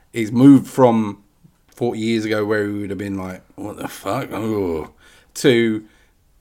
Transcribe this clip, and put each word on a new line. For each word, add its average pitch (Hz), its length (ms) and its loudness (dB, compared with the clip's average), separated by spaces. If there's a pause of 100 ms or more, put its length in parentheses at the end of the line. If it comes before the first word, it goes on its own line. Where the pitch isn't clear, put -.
(120)
he's 113 200 -4
moved 131 340 8
from 113 560 2 (460)
forty 113 320 -6
years 110 240 -2
ago 107 200 -2
where 104 220 -2
he 101 140 -6
would 101 100 -8
have 98 80 -8
been 101 180 -6
like, 92 260 -10 (120)
"What 101 220 -12
the - 100 -12
fuck?" - 460 -8
Ooh, 98 600 -4 (420)
to 117 520 0 (540)